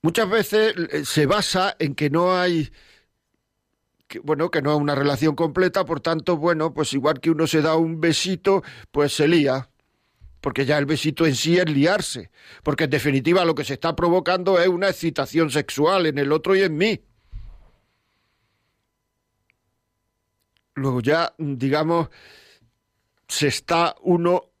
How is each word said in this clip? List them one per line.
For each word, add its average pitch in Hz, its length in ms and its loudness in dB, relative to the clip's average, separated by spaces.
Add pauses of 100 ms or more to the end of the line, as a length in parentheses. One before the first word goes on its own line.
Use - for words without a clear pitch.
Muchas 180 280 0
veces, 214 460 2 (160)
eh, 151 140 -4
se 151 200 2
basa 185 540 0
en 143 160 -4
que 151 140 -2
no 180 280 2
hay, 175 340 0 (1400)
que, 107 120 -14
bueno, 151 320 -2
que 156 100 -2
no 147 120 0
es 151 60 2
una 143 160 0
relación 143 400 0
completa, 175 500 0
por 156 140 -4
tanto, 165 380 -2
bueno, 156 360 0
pues 147 200 -4
igual 139 260 0
que 165 120 0
uno 156 160 0
se 156 140 2
da 160 140 2
un 165 240 0
besito, 180 640 0 (280)
pues 143 220 0
se 147 140 2
lía. 139 420 2 (680)
Porque - 260 -2
ya 147 120 2
el 143 80 0
besito 151 400 0
en 143 100 2
sí 165 220 2
es 180 80 2
liarse, 151 640 0 (340)
porque 151 220 -2
en 131 60 -2
definitiva 147 520 2
lo 165 120 2
que 143 80 -6
se 143 100 -6
está - 220 -4
provocando 180 640 2
es 175 80 4
una 185 200 0
excitación 160 600 0
sexual 156 560 0
en 143 140 -2
el 139 120 0
otro 160 240 2
y 190 60 4
en 160 160 0
mí. 202 240 0 (3750)
Luego 131 260 -2
ya, 151 380 0
digamos, 151 680 -2 (1160)
se - 200 -2
está 170 540 -2
uno 175 580 0